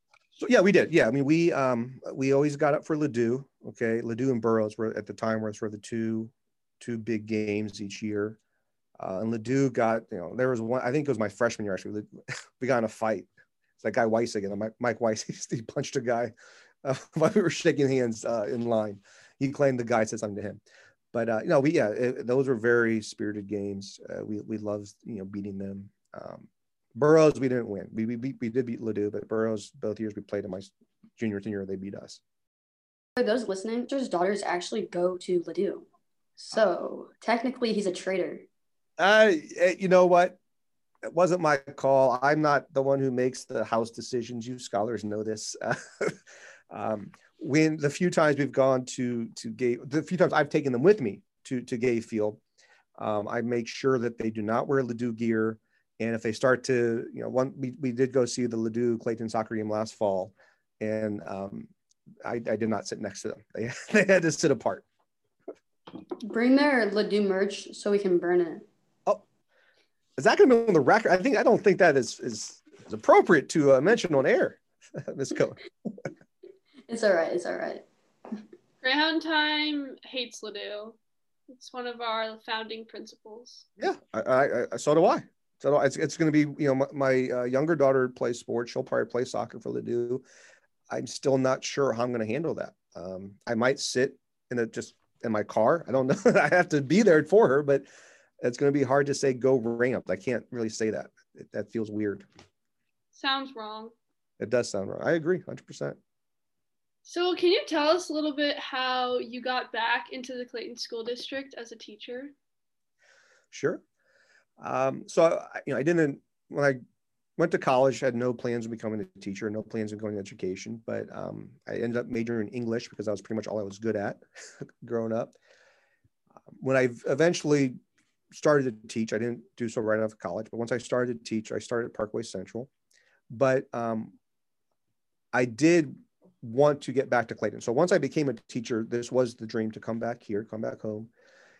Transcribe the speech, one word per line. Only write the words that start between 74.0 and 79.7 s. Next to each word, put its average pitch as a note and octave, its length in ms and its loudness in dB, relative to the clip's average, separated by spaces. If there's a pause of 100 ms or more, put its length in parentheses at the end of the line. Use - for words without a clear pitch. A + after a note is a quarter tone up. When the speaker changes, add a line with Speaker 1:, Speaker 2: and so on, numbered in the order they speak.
Speaker 1:
on C3+ 100 4
air, B3 340 2 (260)
<laughs> - 300 -12
Miss C3+ 160 -4
Cohen. - 240 0 (300)
<laughs> - 80 -10 (960)
Speaker 2:
It's A3+ 160 -6
all G3+ 100 6
right. E3 180 0
It's F3+ 140 -4
all - 120 -6
right. - 260 -10 (1000)
Speaker 3:
Greyhound D#4 400 0
Time D4+ 840 -2